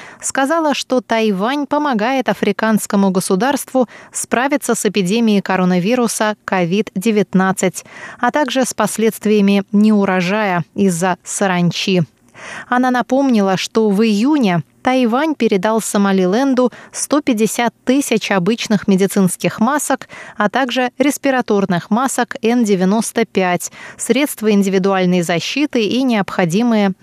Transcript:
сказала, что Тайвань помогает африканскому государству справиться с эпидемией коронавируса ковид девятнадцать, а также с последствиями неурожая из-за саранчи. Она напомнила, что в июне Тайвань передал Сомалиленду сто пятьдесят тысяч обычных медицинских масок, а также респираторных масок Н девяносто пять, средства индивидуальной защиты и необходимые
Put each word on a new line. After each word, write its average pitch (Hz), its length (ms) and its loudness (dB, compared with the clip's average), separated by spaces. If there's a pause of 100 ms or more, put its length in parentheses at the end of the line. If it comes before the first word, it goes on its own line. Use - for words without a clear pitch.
(220)
сказала, 294 520 0
что - 260 -2
Тайвань 226 680 -2
помогает 269 600 -2
африканскому 202 840 0
государству 226 760 0 (240)
справиться 262 640 -2
с - 100 -4
эпидемией 208 560 2
коронавируса 190 1040 0
ковид 190 520 0
девятнадцать, 190 920 0 (340)
а 240 120 0
также 269 340 0
с - 80 -8
последствиями 208 1000 0
неурожая 196 920 2 (100)
из-за 185 480 0
саранчи. 180 800 0 (640)
Она 254 240 0
напомнила, 247 680 2
что 220 320 0
в 196 120 0
июне 220 640 2 (180)
Тайвань 262 540 0
передал 220 460 0
Сомалиленду 214 880 0 (220)
сто - 260 -2
пятьдесят 233 540 0 (100)
тысяч 254 480 0
обычных 202 560 0
медицинских 190 720 0
масок, 269 480 -2 (300)
а 208 100 0
также 247 500 -2
респираторных 240 920 0
масок - 520 -2
Н 240 220 2
девяносто 208 600 0
пять, 180 480 -2 (240)
средства 233 540 -2
индивидуальной 190 680 2
защиты 214 640 -2
и 208 180 0
необходимые 208 1000 0